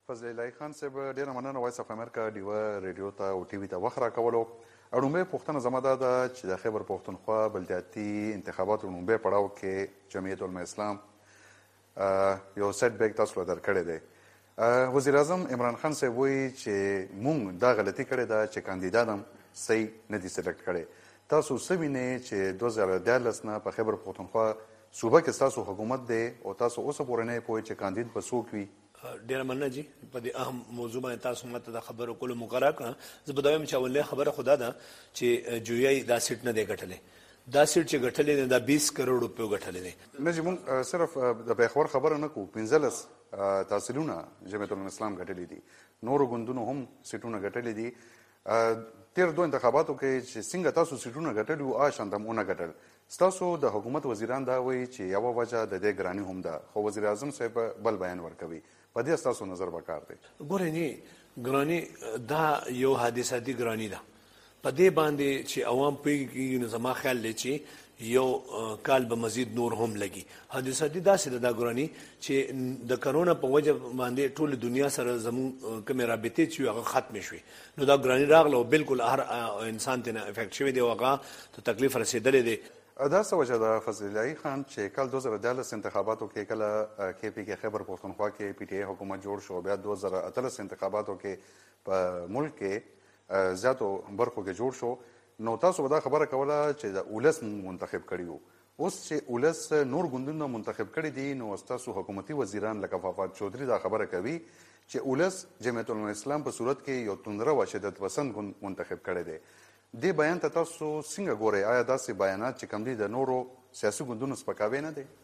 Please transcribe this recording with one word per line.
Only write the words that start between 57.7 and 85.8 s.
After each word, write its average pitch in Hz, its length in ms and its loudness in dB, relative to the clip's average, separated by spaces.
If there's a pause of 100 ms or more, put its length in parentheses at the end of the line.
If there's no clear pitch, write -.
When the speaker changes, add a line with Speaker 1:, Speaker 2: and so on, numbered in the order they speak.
Speaker 1:
بل 107 220 0
بیان 90 140 -6
ورکوي. 82 420 -10 (340)
په 117 80 -2
دې 156 160 2
ستاسو 113 320 -2
نظر 90 240 -4
به 82 60 -8 (100)
کار 78 180 -6
دی؟ - 60 -14 (240)
Speaker 2:
ګورئ، 170 320 -2
نه، 156 260 -4 (480)
ګراني 139 340 2 (520)
دا 156 380 2
یو 127 260 4
حادثاتي 120 580 0
ګراني 113 400 -2
ده. 90 60 -10 (640)
په 135 80 0
دې 175 180 8 (100)
باندې 143 300 2 (200)
چې - 100 -4 (120)
عوام 139 320 4
پوهیږي، 131 580 0
نو 120 120 -2
زما 120 260 0
خیال 127 240 0
دی 110 100 -2
چې 123 180 -4 (480)
یو، 123 280 4 (320)
آه، 110 160 -4 (140)
کال 131 160 6
به 117 100 0
مزید 117 400 -2
نور 120 240 0
هم 113 160 0
لګي. 98 280 -6 (300)
حادثاتي 139 480 -2
داسې 190 280 6
ده 123 80 -2
دا 120 160 4
ګراني 120 340 0 (340)
چې - 120 -2 (580)
د 123 140 0
کرونا 160 280 6
په 143 220 0
وجه 147 180 8
باندې 127 640 0
ټول 151 180 0 (120)
دنیا 135 220 2
سره 123 280 0
زموږ، 120 320 -2 (160)
آه، 110 220 -6
کومې 127 240 0
رابطې 113 400 2
چې - 80 -10
وي، 127 100 2
هغه 110 140 -2 (100)
ختمې 110 340 0
شوې. - 140 -12 (360)
نو 143 80 2
دا 139 120 10
ګراني 127 280 6 (100)
راغله 151 200 10
او 120 80 6
بالکل 135 380 4
هر، 127 200 6
آه، 113 520 -2
انسان 123 300 -2
ترې 117 100 -4
نه 110 160 -4
افیکټ 104 240 -6
شوی 139 180 2
دی 127 80 2
او 120 120 6
هغه 127 280 4 (340)
ته 113 200 -2
تکلیف 127 240 4
رسېدلی 120 500 6
دی. 113 100 2 (360)
Speaker 1:
دا 151 300 4
څه 208 100 0
وجه 127 240 4
ده 110 220 4
فضل 104 260 -6
الهي 110 300 -2
خان 139 280 -4
چې - 160 -12 (160)
کال 135 160 0
دوه 135 80 -2
زره 123 180 -2
دیارلس 120 360 -2
انتخاباتو 107 600 -2